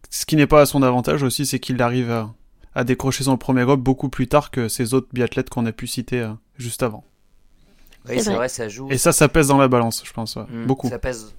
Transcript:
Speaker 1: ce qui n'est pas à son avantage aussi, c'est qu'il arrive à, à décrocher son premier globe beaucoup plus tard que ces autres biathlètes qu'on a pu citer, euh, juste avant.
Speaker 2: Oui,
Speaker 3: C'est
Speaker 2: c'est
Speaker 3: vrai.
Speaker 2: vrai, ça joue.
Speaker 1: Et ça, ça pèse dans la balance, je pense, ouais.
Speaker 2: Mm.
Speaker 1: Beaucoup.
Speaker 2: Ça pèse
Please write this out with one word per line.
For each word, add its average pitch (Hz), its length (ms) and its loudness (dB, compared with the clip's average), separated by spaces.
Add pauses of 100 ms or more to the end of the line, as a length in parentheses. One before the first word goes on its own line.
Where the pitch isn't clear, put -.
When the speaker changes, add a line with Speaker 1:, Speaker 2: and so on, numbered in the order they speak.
Speaker 1:
ce - 160 -8
qui 156 120 0
n'est 147 100 6
pas 151 140 8
à 139 60 8
son 139 180 2
avantage 131 400 0
aussi, 131 220 -2
c'est 131 120 -2
qu'il 123 240 -4
arrive 120 300 0
à, 113 200 -4 (440)
à 127 80 0
décrocher 131 400 0
son 131 120 2
premier 127 280 0
globe 135 180 4
beaucoup 135 260 0
plus 127 200 -4
tard 147 240 2
que 117 160 -2
ces 123 260 -2
autres 131 180 0
biathlètes 123 380 -2
qu'on 117 160 -4
a 110 60 -4
pu 120 160 -10
citer, 123 320 -6
euh, 113 80 -6 (280)
juste 120 280 -6
avant. 113 180 -4 (1080)
Speaker 2:
Oui, 120 60 -6
Speaker 3:
C'est 123 60 0
Speaker 2:
c'est 107 100 -2
Speaker 3:
vrai. 98 60 0
Speaker 2:
vrai, 123 120 -2
ça 113 200 -8
joue. 127 200 -12
Speaker 1:
Et 135 100 -2
ça, 170 120 2
ça 156 180 4
pèse 147 200 4
dans 139 100 4
la 139 80 6
balance, 120 400 0
je - 60 -16
pense, 113 240 -10
ouais. 113 120 -10
Speaker 2:
Mm. 117 180 -10
Speaker 1:
Beaucoup. 131 220 -2
Speaker 2:
Ça 120 120 -8
pèse 113 380 -10